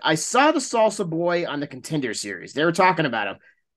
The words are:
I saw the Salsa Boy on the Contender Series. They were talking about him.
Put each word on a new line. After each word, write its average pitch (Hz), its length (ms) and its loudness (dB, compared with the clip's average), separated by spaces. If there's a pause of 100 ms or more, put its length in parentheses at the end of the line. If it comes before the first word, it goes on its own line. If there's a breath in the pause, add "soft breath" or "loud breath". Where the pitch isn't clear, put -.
I - 120 2
saw 262 380 4
the 330 60 2
Salsa 220 500 0
Boy 170 380 0
on 143 140 -6
the 147 60 -6
Contender 131 460 -6
Series. 95 400 -8
They 147 140 0
were 170 60 2
talking 165 340 4
about 110 220 -4
him. 95 80 -8 (400 soft breath)